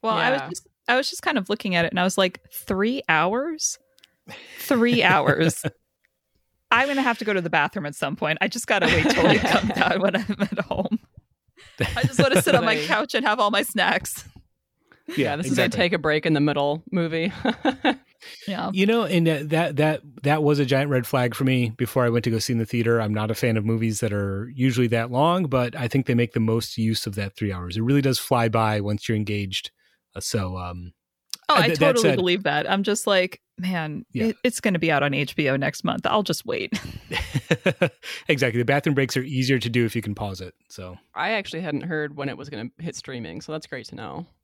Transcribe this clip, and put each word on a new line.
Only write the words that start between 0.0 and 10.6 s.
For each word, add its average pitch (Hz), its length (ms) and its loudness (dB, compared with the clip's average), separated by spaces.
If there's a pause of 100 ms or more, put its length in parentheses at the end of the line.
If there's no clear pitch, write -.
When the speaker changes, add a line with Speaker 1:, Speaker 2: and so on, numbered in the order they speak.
Speaker 1:
Well, 226 120 0
I 233 180 2
was 269 100 0
Speaker 2:
Yeah. 151 80 -10
Speaker 1:
just, - 180 -12 (200)
I 240 80 4
was 269 140 0
just - 140 -10
kind 311 140 0
of 190 120 -2
looking 202 260 -2
at 170 100 4
it, - 60 -2
and 185 80 -2
I 180 40 4
was 185 140 2
like, 185 240 0 (100)
"Three 214 580 -2
hours? 226 720 0 (800)
Three 240 440 4
Speaker 3:
<laughs> 180 100 6
Speaker 1:
hours? 147 500 2 (1080)
I'm 247 160 4
gonna 277 140 0
have 240 180 0
to 226 60 -4
go 208 80 0
to 190 80 0
the 170 80 -4
bathroom 151 360 -2
at 151 100 -8
some 147 200 -4
point. 156 260 -2
I 190 60 0
just - 200 -6
gotta - 200 2
wait 156 220 4
till - 180 4
we - 100 6
Speaker 2:
<laughs> - 20 2
Speaker 1:
come - 300 2
down 180 320 0
when 196 140 0
I'm 208 260 -2
at 202 180 -4
home. - 400 -4 (960)